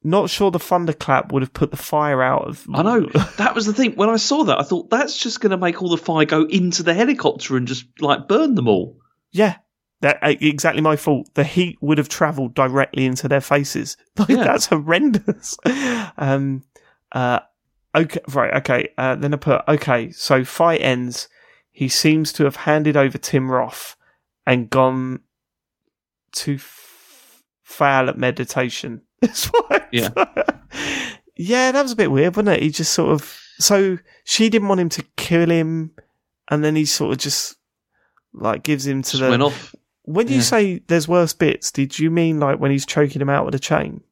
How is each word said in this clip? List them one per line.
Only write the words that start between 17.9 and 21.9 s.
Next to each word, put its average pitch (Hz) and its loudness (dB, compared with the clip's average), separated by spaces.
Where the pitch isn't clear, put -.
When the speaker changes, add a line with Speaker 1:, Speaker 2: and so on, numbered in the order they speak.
Speaker 1:
okay, 160 0
right, 135 0
okay. 131 0
Uh, 131 0
then 143 -2
I 143 -2
put, - 2
"Okay, 135 0
so 131 0
fight 170 0
ends. 123 -2
He 135 -2
seems 156 2